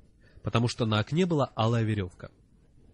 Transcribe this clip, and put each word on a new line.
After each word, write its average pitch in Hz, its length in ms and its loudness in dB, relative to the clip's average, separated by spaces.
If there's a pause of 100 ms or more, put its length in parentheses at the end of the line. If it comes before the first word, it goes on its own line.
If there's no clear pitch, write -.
(440)
Потому 117 240 0
что 120 180 -2
на 107 140 2
окне 156 260 0
была 151 300 0
алая 113 280 2
веревка. 104 460 -4 (640)